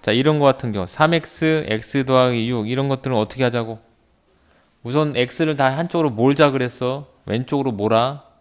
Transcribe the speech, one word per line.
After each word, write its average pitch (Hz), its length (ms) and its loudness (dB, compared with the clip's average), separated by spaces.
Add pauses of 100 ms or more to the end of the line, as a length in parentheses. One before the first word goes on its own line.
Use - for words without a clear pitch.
자, 104 120 0
이런 147 260 2
거 143 60 4
같은 131 260 2
경우 95 160 -4
삼 156 260 2
엑스, 160 540 -2
X 110 380 -2
더하기 123 440 2
육 113 200 -2
이런 135 180 -2
것들은 131 300 -2
어떻게 110 260 -2
하자고? 117 380 -4 (1000)
우선 143 340 0
X를 147 400 0
다 135 200 2
한쪽으로 170 320 0
몰자 139 420 2
그랬어. 127 600 -6 (140)
왼쪽으로 131 480 -2
몰아. 113 500 0 (180)